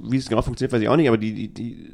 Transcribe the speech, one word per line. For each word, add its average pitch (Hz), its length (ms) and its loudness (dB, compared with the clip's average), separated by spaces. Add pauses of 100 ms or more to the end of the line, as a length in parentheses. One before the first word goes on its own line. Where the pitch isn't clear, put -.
wie 117 160 -2
es 131 120 -4
genau 113 120 2
funktioniert, 127 300 -2
weiß 120 100 2
ich 107 80 0
auch 123 60 6
nicht, 156 140 4
aber 113 80 6
die, 110 160 -2
die, 107 200 -8
die, - 400 -12